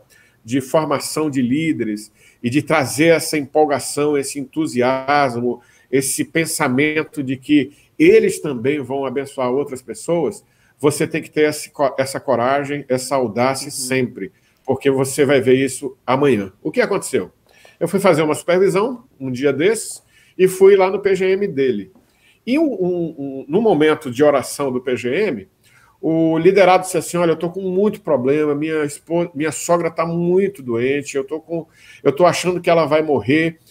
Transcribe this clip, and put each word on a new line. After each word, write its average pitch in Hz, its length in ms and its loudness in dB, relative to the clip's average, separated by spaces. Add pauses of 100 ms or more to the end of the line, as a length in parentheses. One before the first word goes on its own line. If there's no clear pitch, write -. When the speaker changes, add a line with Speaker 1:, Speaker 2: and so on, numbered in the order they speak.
(440)
Speaker 1:
de 123 160 -2
formação 156 680 -2
de 135 140 -2
líderes 120 680 -2 (300)
e 120 60 -2
de 139 140 0
trazer 147 460 0
essa 160 280 2
empolgação, 147 800 0
esse 139 220 -4
entusiasmo, 131 1200 -2 (300)
esse 135 340 -2
pensamento 151 960 -2
de 131 140 -6
que 139 360 2 (260)
eles 202 420 6
também 143 400 -2
vão 135 240 -6
abençoar 131 460 -4
outras 131 320 -4
pessoas, 131 600 -4 (340)
você 147 280 0
tem 170 140 -6
que 117 100 -16
ter 151 180 2
esse 151 220 -8
co-, 135 280 -2
essa 135 200 -4
coragem, 135 720 -2
essa 127 280 -2
audácia 127 500 -2
Speaker 2:
Uhum. 151 60 -12
Speaker 1:
sempre, 127 600 -4 (320)
porque 135 260 -2
você 135 340 0
vai 131 160 4
ver 127 140 4
isso 131 420 -4 (100)
amanhã. 123 460 2 (100)
O - 80 -6
que - 100 -2
aconteceu? 175 520 -2 (480)
Eu 165 80 -2
fui 196 100 -2
fazer 180 240 4
uma 151 120 0
supervisão 190 720 0 (140)
um 131 120 -8
dia 135 220 0
desses 185 520 -2 (340)
e 180 80 4
fui 196 300 6
lá 190 120 4
no 190 120 -4
P 190 160 2
G 190 160 0
M 196 160 0
dele. 127 420 -2 (560)
E 262 140 0
um, 302 120 0
um, 180 460 -4
um, 135 300 -10
no 165 120 2
momento 156 480 2
de 120 140 0
oração 139 480 2
do 123 100 -2
P 123 160 -4
G 120 160 -4 (160)
M, 107 200 -8 (520)
o 160 380 2
liderado 185 460 6
disse - 120 -6
assim, 160 200 -4
"Olha, 170 160 2
eu 156 40 0
tô 170 140 -6
com 190 120 -10
muito 196 380 0
problema, 147 540 0
minha 156 300 -2
espo-, 170 500 -4
minha 151 160 -2
sogra 170 400 -2
tá 165 160 -4
muito 175 560 0
doente, 127 540 -2
eu 135 80 -2
tô 151 160 -8
com, 165 260 -10 (380)
eu 143 80 4
tô 175 140 2
achando 170 340 0
que 175 100 -2
ela 165 160 4
vai 151 160 2
morrer." 156 560 0 (120)